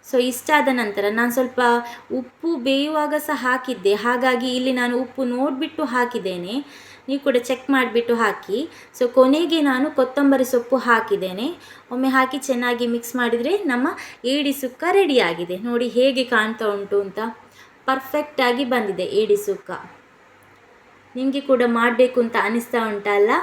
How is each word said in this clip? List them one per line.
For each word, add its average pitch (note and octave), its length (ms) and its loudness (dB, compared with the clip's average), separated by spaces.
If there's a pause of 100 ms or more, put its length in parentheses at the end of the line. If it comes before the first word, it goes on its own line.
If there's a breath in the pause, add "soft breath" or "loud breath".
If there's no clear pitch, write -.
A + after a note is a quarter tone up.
So C4 80 -2 (140)
ಇಷ್ಟಾದ C#4+ 380 2 (120)
ನಂತರ G3+ 240 -2 (140)
ನಾನು A#3+ 180 2
ಸ್ವಲ್ಪ B3 240 0 (600 loud breath)
ಉಪ್ಪು - 280 -8 (200)
ಬೇಯುವಾಗ D4 460 0 (120)
ಸಹ D4 120 -4 (100)
ಹಾಕಿದ್ದೆ, B3 440 0 (120)
ಹಾಗಾಗಿ B3 520 0
ಇಲ್ಲಿ B3+ 240 0
ನಾನು B3 220 0
ಉಪ್ಪು B3+ 200 -6 (120)
ನೋಡ್ಬಿಟ್ಟು C#4+ 580 -2
ಹಾಕಿದ್ದೇನೆ. G3 640 -2 (540 loud breath)
ನೀವು C#4 180 -2
ಕೂಡ B3 120 2 (100)
ಚೆಕ್ B3 260 -4
ಮಾಡ್ಬಿಟ್ಟು A#3 480 0
ಹಾಕಿ. G3+ 360 -2 (400 loud breath)
So B3 80 0 (120)
ಕೊನೆಗೆ D4+ 420 4 (100)
ನಾನು C4 160 0 (140)
ಕೊತ್ತಂಬರಿ C4 520 2
ಸೊಪ್ಪು B3 260 0 (100)
ಹಾಕಿದ್ದೇನೆ. G3+ 580 0 (480 loud breath)
ಒಮ್ಮೆ C4 220 0
ಹಾಕಿ C4 320 0
ಚೆನ್ನಾಗಿ B3 460 0
ಮಿಕ್ಸ್ A#3 260 -8
ಮಾಡಿದ್ರೆ A#3+ 340 0 (180)
ನಮ್ಮ B3+ 160 0 (460 loud breath)
ಏಡಿ C#4+ 260 0
ಸುಕ್ಕ B3+ 240 -8 (140)
ರೆಡಿಯಾಗಿದೆ. F#3 600 2 (120)
ನೋಡಿ A#3+ 260 0
ಹೇಗೆ B3+ 280 4 (100)
ಕಾಣ್ತಾ A3 420 0
ಉಂಟು G3+ 300 0
ಅಂತ, F#3+ 120 -10 (720 loud breath)
ಪರ್ಫೆಕ್ಟಾಗಿ C4+ 840 -2
ಬಂದಿದೆ F#3+ 340 -2 (140)
ಏಡಿ G3+ 260 4
ಸುಕ್ಕ. F#3 220 -6 (1400)
ನಿಮಗೆ C4 340 -2
ಕೂಡ B3+ 140 4 (180)
ಮಾಡ್ಬೇಕು B3 440 4
ಅಂತ A3+ 120 -4 (120)
ಅನಿಸ್ತಾ A#3 320 -2 (100)
ಉಂಟಲ್ಲ? G3+ 400 2 (120)